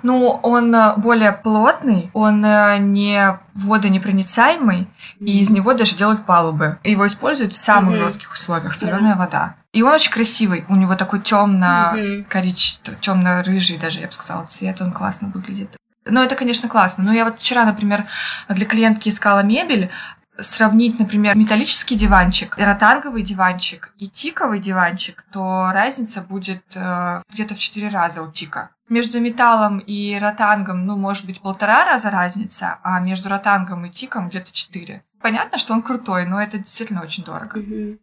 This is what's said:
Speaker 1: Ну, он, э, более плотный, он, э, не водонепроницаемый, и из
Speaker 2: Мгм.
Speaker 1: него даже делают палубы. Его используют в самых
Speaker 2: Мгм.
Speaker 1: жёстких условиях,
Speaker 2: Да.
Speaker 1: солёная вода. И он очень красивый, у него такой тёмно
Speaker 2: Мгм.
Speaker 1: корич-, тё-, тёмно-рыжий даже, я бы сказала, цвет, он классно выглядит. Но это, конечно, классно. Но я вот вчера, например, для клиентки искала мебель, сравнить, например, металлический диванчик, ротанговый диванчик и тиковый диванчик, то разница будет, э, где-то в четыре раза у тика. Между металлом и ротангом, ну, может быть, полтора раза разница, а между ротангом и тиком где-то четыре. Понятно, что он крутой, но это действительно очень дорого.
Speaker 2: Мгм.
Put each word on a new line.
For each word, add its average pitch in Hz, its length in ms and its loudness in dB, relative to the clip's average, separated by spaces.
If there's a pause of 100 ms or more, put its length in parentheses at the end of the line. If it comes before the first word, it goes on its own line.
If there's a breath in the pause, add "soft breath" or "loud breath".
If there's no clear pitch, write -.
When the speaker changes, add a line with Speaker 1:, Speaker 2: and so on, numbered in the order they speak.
Speaker 1:
Ну, 247 380 2
он, 233 320 4
э, 220 220 6
более 220 360 4
плотный, 214 800 2
он, 214 300 4
э, 208 340 6
не 202 600 2 (160)
водонепроницаемый, 196 1300 2 (340 loud breath)
и 202 200 0
из 196 100 4
Speaker 2:
Мгм. 208 60 6
Speaker 1:
него 208 180 2
даже 226 220 2
делают 214 300 0
палубы. 160 580 2
Его 202 220 2
используют 240 460 -2
в - 40 -6
самых 202 380 4
Speaker 2:
Мгм. - 20 0
Speaker 1:
жёстких - 360 -4
условиях, 156 400 -6
Speaker 2:
Да. - 140 -4
Speaker 1:
солёная 202 300 2
вода. 180 400 -2 (160)
И 220 100 2
он 269 100 6
очень 302 200 4
красивый, 220 560 0
у 196 80 4
него 190 180 4
такой 196 260 -2
тёмно 185 760 2
Speaker 2:
Мгм. 202 320 -6
Speaker 1:
корич-, 185 560 -2
тё-, - 160 -12
тёмно-рыжий 180 760 0
даже, 156 220 -6
я 170 60 -10
бы 185 60 -8
сказала, 175 340 -10
цвет, 185 340 -8
он 180 120 -4
классно 190 420 -6
выглядит. 190 420 -12 (280)
Но 254 180 2
это, 254 140 0
конечно, 240 320 -4
классно. 190 360 2
Но 208 80 2
я 226 120 4
вот 226 160 -6
вчера, 247 240 2
например, 208 400 0 (440 loud breath)
для 196 180 0
клиентки 220 420 2
искала 202 340 2
мебель, 226 460 0 (500 loud breath)
сравнить, 220 600 2
например, 208 380 2
металлический 214 580 2
диванчик, 202 640 4
ротанговый 214 640 2
диванчик 180 760 -4
и 196 100 -12
тиковый 233 520 -4
диванчик, 185 720 -4
то 185 400 -4
разница 214 500 -2
будет, 190 400 -10 (120)
э, 180 560 -6
где-то 214 240 -8
в 208 40 -14
четыре 208 300 -6
раза 170 340 -2
у 156 100 -12
тика. - 380 -12 (180)
Между 233 320 -2
металлом 226 580 2
и 202 400 -6
ротангом, 208 680 0
ну, 208 100 -4
может 196 300 -4
быть, 185 140 -14
полтора 208 440 0
раза 240 260 0
разница, 180 720 -4
а 185 180 -2
между 185 280 -6
ротангом 196 560 -2
и 175 60 -14
тиком 185 380 -10
где-то 185 240 -12
четыре. 185 500 -10 (180)
Понятно, 226 380 -2
что - 160 -4
он 226 80 0
крутой, 202 440 -4
но 190 160 -4
это 208 160 -8
действительно 196 440 -8
очень 160 220 -10
дорого. 208 340 -12
Speaker 2:
Мгм. 214 440 -10